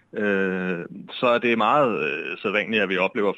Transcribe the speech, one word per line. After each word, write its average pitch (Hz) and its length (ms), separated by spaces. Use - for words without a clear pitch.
øh, 92 720
så - 160
er 120 100
det 117 200
meget, 113 460
øh, 76 380
sædvanligt, 104 420
at 92 60
vi 95 80
oplever 95 400